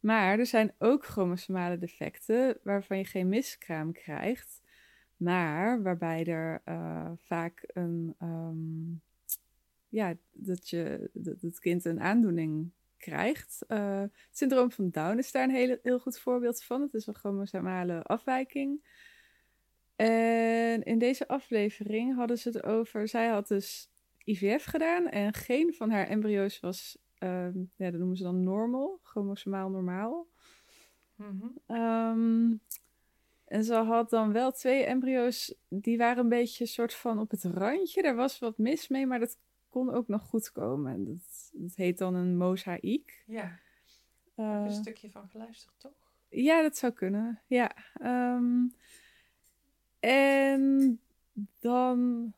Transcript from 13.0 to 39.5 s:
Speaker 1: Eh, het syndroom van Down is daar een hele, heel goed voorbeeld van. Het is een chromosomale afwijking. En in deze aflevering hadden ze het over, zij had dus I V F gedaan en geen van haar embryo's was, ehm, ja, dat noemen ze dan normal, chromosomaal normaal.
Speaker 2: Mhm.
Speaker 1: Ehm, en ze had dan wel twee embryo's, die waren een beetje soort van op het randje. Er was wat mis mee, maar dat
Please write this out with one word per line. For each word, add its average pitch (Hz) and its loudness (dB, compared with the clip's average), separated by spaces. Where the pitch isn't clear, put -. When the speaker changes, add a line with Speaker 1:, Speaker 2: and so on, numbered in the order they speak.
Speaker 1:
Eh, 202 -2
het 202 -4
syndroom 254 4
van 190 -2
Down 170 -2
is 269 -4
daar 262 2
een 262 4
hele, 254 2
heel 247 2
goed 247 -6
voorbeeld 240 -2
van. 247 -4
Het 285 -4
is 220 -4
een 214 -8
chromosomale 185 -4
afwijking. 269 -2
En 226 4
in 226 2
deze 254 2
aflevering 220 -2
hadden 240 0
ze 240 -4
het 233 -4
over, 220 -2
zij 226 0
had 208 0
dus - -4
I 196 0
V 202 2
F - -16
gedaan 330 0
en 208 -2
geen 311 0
van 220 -2
haar 202 2
embryo's 208 0
was, - -8
ehm, 180 -4
ja, 185 -4
dat 175 -6
noemen 180 0
ze 185 -6
dan 180 0
normal, 247 -2
chromosomaal 196 -6
normaal. 190 -4
Speaker 2:
Mhm. 208 -10
Speaker 1:
Ehm, 226 2
en 214 0
ze 226 2
had 226 4
dan 220 4
wel 254 2
twee 262 2
embryo's, 254 0
die 226 0
waren 240 4
een 233 4
beetje 240 2
soort 233 -4
van 226 -4
op 214 -4
het - -6
randje. 233 0
Er 285 2
was 262 0
wat 226 -4
mis 254 0
mee, 269 0
maar 254 -2
dat 240 -4